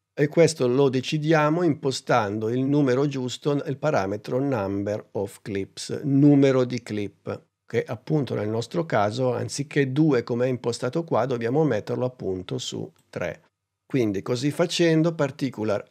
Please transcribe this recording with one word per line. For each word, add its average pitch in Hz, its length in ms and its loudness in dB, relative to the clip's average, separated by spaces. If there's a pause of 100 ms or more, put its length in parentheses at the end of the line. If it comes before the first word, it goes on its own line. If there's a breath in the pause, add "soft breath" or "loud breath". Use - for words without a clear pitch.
(120)
E 147 160 0
questo 156 380 4
lo 135 220 4
decidiamo 151 720 2
impostando 120 840 0
il 123 120 0
numero 139 460 2
giusto 135 480 -4
nel 131 240 -4
parametro 113 600 -2
number 104 720 -2
of 101 300 -6
clips, - 600 -8
numero 139 640 6
di 123 180 -6
clip, 104 640 -8 (200)
che - 200 -4
appunto 135 500 -4
nel 104 140 -4
nostro 117 360 -4
caso, 123 480 0
anziché 131 600 -4
due 139 320 4
come 123 220 -2
è - 20 0
impostato 127 560 -4
qua, 123 200 0
dobbiamo 127 400 0
metterlo 123 400 -2
appunto 98 540 -6
su 110 320 -10 (180)
tre. - 360 -8 (460)
Quindi 104 320 0
così 127 300 -2
facendo 170 640 2
Particular 127 760 -2